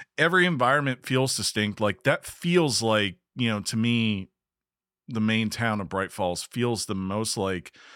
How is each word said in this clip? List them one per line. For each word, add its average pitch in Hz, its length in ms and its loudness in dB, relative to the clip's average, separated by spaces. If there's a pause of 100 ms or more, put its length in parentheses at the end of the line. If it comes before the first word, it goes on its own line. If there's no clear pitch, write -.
(180)
every 175 280 4
environment 135 600 2
feels 131 300 2
distinct. 104 460 -2
Like, 104 220 0
that - 220 0
feels 165 560 0
like, 107 360 2 (180)
you 120 140 0
know, 104 120 0
to - 140 -6
me, 110 540 0 (800)
the 113 120 -4
main 110 300 2
town 110 320 -2
of 80 80 -10
Bright 95 240 -4
Falls 90 300 -4
feels 120 420 -2
the 107 100 -4
most 98 400 -4
like 95 400 -4 (200)